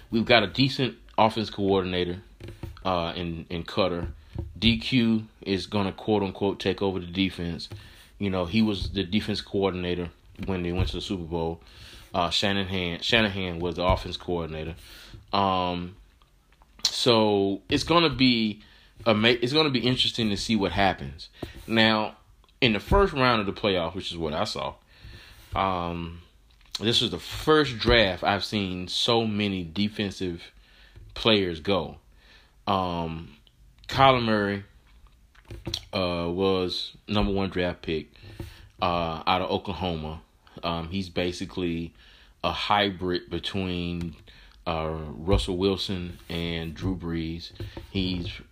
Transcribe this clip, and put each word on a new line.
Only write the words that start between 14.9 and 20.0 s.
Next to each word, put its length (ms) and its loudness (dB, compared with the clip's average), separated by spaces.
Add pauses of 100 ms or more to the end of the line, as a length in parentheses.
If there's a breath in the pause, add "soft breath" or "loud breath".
Um, 640 0 (880)
so 840 4
it's 140 2
gonna 280 4
be 520 2 (420 loud breath)
ama-, 220 6
it's 260 4
gonna 180 4
be 100 2
interesting 500 0